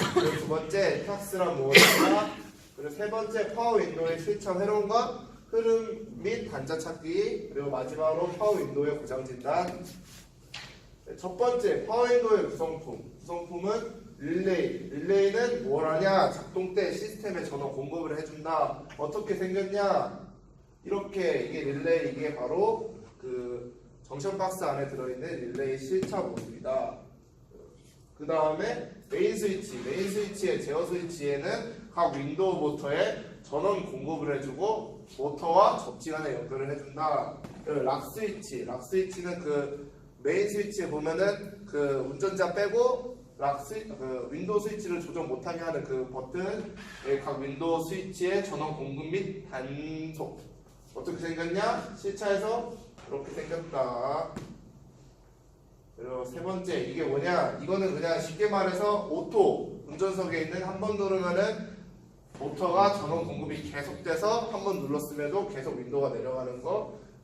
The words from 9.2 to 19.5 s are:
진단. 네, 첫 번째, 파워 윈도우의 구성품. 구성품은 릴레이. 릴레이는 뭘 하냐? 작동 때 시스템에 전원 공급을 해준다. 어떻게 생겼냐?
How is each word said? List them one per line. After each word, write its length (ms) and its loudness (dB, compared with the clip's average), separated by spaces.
진단. 580 0
네, 100 -10
첫 220 -6
번째, 480 4
파워 180 4
윈도우의 460 6
구성품. 600 -6
구성품은 840 -4
릴레이. 720 0
릴레이는 760 4
뭘 220 2
하냐? 440 6
작동 420 -4
때 180 2
시스템에 500 -4
전원 300 -4
공급을 460 -4
해준다. 640 -2
어떻게 360 -2
생겼냐? 880 2